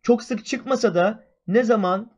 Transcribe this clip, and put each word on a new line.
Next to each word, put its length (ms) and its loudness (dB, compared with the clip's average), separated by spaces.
Çok 220 2
sık 220 -8
çıkmasa 500 -2
da 280 0
ne 160 2
zaman 540 0